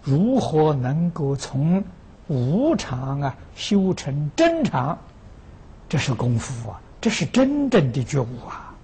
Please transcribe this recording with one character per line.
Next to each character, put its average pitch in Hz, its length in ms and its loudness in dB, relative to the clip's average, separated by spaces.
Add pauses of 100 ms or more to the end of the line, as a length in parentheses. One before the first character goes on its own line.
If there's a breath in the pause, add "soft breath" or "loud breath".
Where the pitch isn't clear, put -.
如 202 360 2
何 156 360 2
能 143 340 0
够 139 260 -2
从 156 480 0 (440)
无 175 480 2
常 135 440 -4
啊 135 160 -4 (200)
修 190 400 2
成 147 400 -4
真 330 280 4
常？ 143 320 0 (920)
这 156 80 0
是 131 160 0
功 120 240 0
夫 117 320 -8
啊， - 100 -14 (220)
这 226 80 2
是 - 160 -2
真 277 440 2
正 151 220 4
的 131 120 -2
觉 139 160 -2
悟 117 280 -6
啊。 - 220 -14 (140)